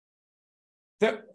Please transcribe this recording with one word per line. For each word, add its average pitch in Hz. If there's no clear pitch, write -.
te-, -